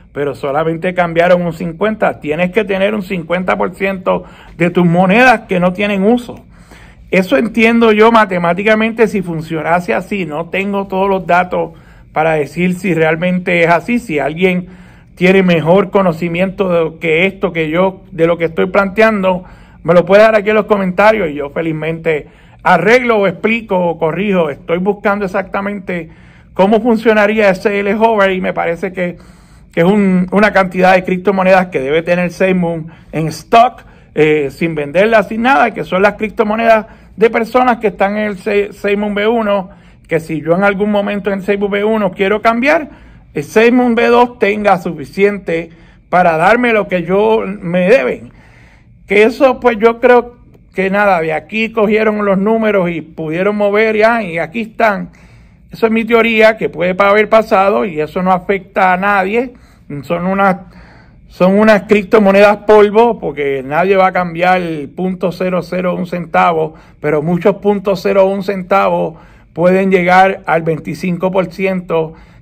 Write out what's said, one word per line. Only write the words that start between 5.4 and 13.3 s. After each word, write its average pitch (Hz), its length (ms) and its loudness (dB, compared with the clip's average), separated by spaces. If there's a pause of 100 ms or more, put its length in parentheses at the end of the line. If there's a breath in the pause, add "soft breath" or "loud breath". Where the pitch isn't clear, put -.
que 190 100 -2
no 180 140 0
tienen 202 320 -2
uso. 240 400 -2 (680 loud breath)
Eso 190 260 0
entiendo 233 540 2
yo 214 220 4
matemáticamente 214 960 0
si 202 140 -4
funcionase 165 680 -4
así. 196 320 -6
No 160 260 -8
tengo 196 360 -4
todos 190 240 -2
los 185 160 -2
datos 175 460 -2 (400 soft breath)
para 160 220 0
decir 165 400 -2
si 180 200 -4
realmente 170 680 0